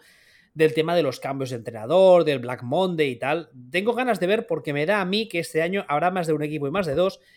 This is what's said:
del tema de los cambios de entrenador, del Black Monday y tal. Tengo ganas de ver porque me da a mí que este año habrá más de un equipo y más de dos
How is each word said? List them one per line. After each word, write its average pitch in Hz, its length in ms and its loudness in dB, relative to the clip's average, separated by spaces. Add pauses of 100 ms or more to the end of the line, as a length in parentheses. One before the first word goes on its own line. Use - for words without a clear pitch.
(540)
del 156 200 2
tema 165 220 0
de 170 80 4
los 131 160 -2
cambios 135 300 -6
de 127 80 -6
entrenador, 160 680 4
del 147 160 0
Black 120 240 -8
Monday 156 480 0
y 123 60 -8
tal. - 320 -4 (220)
Tengo 202 220 0
ganas 226 280 -2
de 175 60 2
ver 220 200 0
porque 156 240 -4
me 143 140 -2
da 202 160 2
a 185 40 -2
mí 208 220 -2
que 175 120 -4
este 160 220 -2
año 190 280 -2
habrá 165 220 0
más 180 160 -2
de 160 60 0
un 147 100 -2
equipo 151 220 -4
y 139 60 -4
más 190 140 -2
de 143 100 -2
dos 185 240 0 (180)